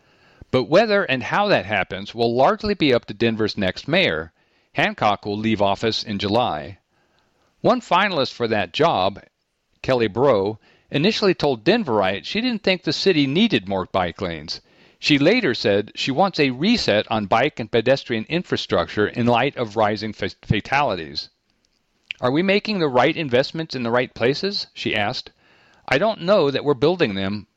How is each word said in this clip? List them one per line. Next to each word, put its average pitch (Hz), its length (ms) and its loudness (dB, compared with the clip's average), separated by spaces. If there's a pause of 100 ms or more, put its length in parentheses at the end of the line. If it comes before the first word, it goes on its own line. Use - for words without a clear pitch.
(520)
But 127 120 2
whether 202 380 4
and 131 200 -2
how 190 260 -2
that 123 160 2
happens 98 500 -4
will 117 220 2
largely 202 380 2
be 139 200 2
up 117 120 0
to 110 80 -10
Denver's 110 420 -2
next 92 320 -4
mayor. 107 420 0 (440)
Hancock 139 520 -2
will 104 120 -4
leave 107 240 0
office 101 420 0
in 101 160 -6
July. 98 580 -2 (840)
One 233 200 2
finalist 175 540 0
for 120 120 -4
that 104 260 0
job, 101 480 0 (640)
Kelly 120 240 2
Bro, 107 540 0 (320)
initially 185 420 2
told 131 300 -2
Denverite 110 600 0
she - 160 -4
didn't 240 220 -4
think 185 220 0
the 160 80 -2
city 151 340 2
needed 139 400 2
more 95 240 -2
bike 90 300 -2
lanes. 82 400 -8 (420)
She 147 160 2
later 170 360 2
said 104 400 0
she - 160 -6
wants 175 280 0
a 139 120 2
reset 127 600 0
on 110 140 -2
bike 117 340 0
and 117 140 -10
pedestrian 117 560 0
infrastructure 107 760 -2
in 117 200 -2
light 120 300 2
of 113 180 -6
rising 107 380 0
fa-, 98 160 -6 (140)
fatalities. 98 880 -2 (880)
"Are 123 100 0
we 151 120 2
making 196 380 0
the 160 60 0
right 131 300 2
investments 147 580 -2
in 131 80 -4
the 117 80 -2
right 123 220 0
places?" 143 600 -2
she - 200 -4
asked. 107 360 -4 (580)
"I 131 80 2
don't 202 240 0
know 170 300 4
that 131 160 -2
we're 143 80 4
building 143 400 0
them, 98 320 -4 (100)